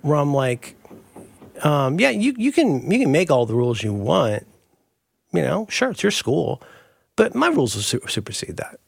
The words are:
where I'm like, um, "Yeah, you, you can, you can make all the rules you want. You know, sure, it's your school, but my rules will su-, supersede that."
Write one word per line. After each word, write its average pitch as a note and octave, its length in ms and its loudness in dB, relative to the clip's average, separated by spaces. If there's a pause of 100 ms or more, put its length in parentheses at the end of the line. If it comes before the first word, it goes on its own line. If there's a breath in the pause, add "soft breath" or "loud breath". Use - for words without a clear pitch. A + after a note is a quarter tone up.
where D3+ 140 2
I'm C#3+ 180 0
like, B2+ 420 -2 (880)
um, C#3+ 340 2
"Yeah, C4 120 4
you, A#3 260 0
you B3 160 0
can, F3+ 380 2
you A#3+ 100 4
can A#3+ 100 2
make D#3+ 220 2
all B2 140 4
the A2 80 -4
rules A#2+ 280 0
you G#2+ 100 -2
want. G#2+ 540 0 (840)
You E3+ 100 2
know, F3+ 280 -2
sure, B3+ 200 -2
it's - 140 -8
your G#3 80 2
school, - 500 -2 (540 soft breath)
but - 180 2
my C#4+ 140 2
rules E3 260 0
will G#2 80 -4
su-, - 260 -2
supersede - 500 -8
that." - 300 -12